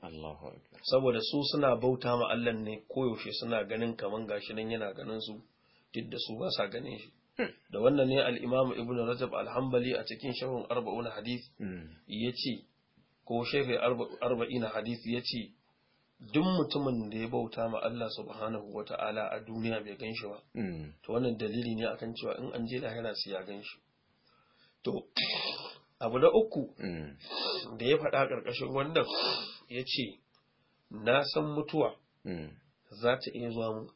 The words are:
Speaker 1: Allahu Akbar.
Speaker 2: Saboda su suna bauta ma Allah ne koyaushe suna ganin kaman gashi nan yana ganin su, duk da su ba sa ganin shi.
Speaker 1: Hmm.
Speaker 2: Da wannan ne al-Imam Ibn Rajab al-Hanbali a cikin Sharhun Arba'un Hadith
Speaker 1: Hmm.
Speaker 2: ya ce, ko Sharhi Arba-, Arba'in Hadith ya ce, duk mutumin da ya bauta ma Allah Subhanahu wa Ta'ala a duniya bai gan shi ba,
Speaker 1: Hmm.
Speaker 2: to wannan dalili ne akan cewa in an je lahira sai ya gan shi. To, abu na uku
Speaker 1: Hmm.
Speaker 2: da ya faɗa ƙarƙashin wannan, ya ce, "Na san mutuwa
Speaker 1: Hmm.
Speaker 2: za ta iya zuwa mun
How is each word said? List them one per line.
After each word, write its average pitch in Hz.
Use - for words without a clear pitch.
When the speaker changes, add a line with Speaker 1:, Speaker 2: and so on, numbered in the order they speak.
Speaker 1:
Allahu 78
Akbar. -
Speaker 2:
Saboda 131
su 143
suna 139
bauta 123
ma 120
Allah 117
ne 107
koyaushe 117
suna 113
ganin 113
kaman 107
gashi 104
nan 110
yana 107
ganin 110
su, 107
duk -
da 117
su 113
ba 185
sa 107
ganin 117
shi. -
Speaker 1:
Hmm. -
Speaker 2:
Da 101
wannan 131
ne 131
al-Imam 123
Ibn 120
Rajab 120
al-Hanbali 123
a -
cikin 123
Sharhun 127
Arba'un 117
Hadith 117
Speaker 1:
Hmm. 85
Speaker 2:
ya 110
ce, -
ko 120
Sharhi 127
Arba-, 120
Arba'in 120
Hadith 113
ya 120
ce, 113
duk 156
mutumin 139
da 110
ya 113
bauta 117
ma 110
Allah 117
Subhanahu 107
wa 104
Ta'ala 107
a 110
duniya 113
bai 101
gan 110
shi 107
ba, 104
Speaker 1:
Hmm. 82
Speaker 2:
to 104
wannan 120
dalili 113
ne 113
akan 113
cewa -
in 127
an 117
je 127
lahira 113
sai 98
ya 95
gan 101
shi. -
To, -
abu 120
na 139
uku 220
Speaker 1:
Hmm. 80
Speaker 2:
da 117
ya 143
faɗa 135
ƙarƙashin 127
wannan, 143
ya 123
ce, 120
"Na 120
san 151
mutuwa 147
Speaker 1:
Hmm. 82
Speaker 2:
za 120
ta -
iya 120
zuwa 113
mun 110